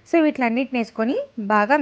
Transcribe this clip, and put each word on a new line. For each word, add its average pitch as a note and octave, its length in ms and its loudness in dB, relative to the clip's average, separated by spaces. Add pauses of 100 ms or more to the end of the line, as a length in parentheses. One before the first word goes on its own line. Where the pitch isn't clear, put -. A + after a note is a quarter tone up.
(100)
So E4+ 160 4
వీటిలన్నిటిని B3+ 560 -2
వేసుకొని A3+ 360 -2 (380)
బాగా G#3 260 2